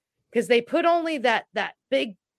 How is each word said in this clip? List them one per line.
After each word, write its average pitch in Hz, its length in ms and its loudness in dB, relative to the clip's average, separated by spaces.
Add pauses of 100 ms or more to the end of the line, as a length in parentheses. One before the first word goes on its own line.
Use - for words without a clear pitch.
(340)
'cause 226 140 0
they 233 140 4
put 330 240 0
only 330 340 0
that, 226 340 0
that 190 220 -6 (140)
big 254 260 -2 (240)